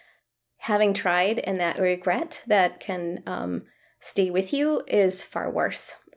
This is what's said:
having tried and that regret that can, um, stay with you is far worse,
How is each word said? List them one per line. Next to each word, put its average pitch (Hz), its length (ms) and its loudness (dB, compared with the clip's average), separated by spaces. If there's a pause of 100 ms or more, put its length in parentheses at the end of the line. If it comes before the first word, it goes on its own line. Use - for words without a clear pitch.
(580)
having 208 340 2
tried 196 460 2
and 196 200 -2
that 170 200 -2
regret 185 680 0
that 190 320 2
can, 180 480 -6
um, 185 360 -6 (380)
stay 185 300 0
with 190 220 -2
you 294 340 0
is 190 360 2
far - 280 -6
worse, - 460 -2 (200)